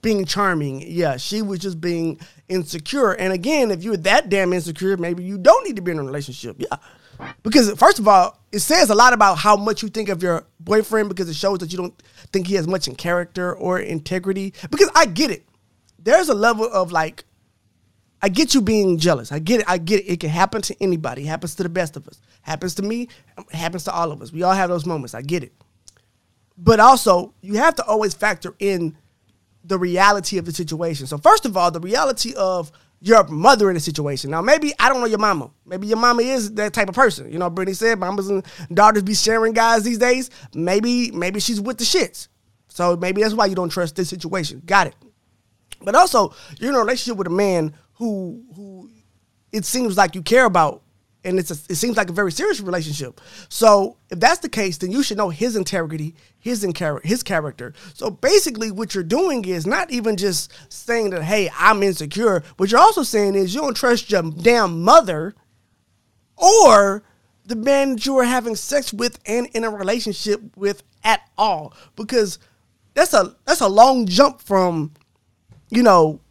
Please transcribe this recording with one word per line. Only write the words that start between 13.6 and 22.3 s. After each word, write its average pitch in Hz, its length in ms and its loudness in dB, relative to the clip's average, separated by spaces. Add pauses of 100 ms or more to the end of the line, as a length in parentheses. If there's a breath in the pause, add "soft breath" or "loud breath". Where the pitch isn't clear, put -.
integrity. 185 760 -6 (160 loud breath)
Because 302 240 2
I 311 140 4
get 220 240 -2
it. - 160 -12 (500)
There's 302 320 2
a 247 60 2
level 220 360 0
of, 185 200 -2
like, 160 320 -4 (1000)
I 202 40 4
get 247 260 0
you 262 60 4
being 196 380 2
jealous. 147 340 -2
I 151 60 -6
get 196 200 0
it. 208 100 -2
I 185 80 2
get 175 220 0
it. 190 140 -6
It 175 80 -6
can 156 80 -4
happen 190 320 -2
to - 200 -8
anybody. 156 420 -4
It 147 40 -8
happens 160 280 -8
to 196 80 -6
the 180 40 -4
best 170 300 -4
of 147 100 -18
us. - 140 -20 (200)